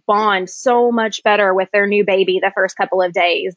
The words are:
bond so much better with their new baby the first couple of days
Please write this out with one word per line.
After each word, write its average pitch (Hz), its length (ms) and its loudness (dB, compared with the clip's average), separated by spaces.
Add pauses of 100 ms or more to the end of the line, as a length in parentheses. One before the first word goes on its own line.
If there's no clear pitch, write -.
bond 208 440 0
so 240 420 0
much 220 320 -2
better 208 300 2
with 190 180 -2
their 202 160 2
new 208 160 2
baby 190 380 0
the 190 120 0
first 185 240 -2
couple 190 240 -2
of 180 120 -2
days 175 440 -2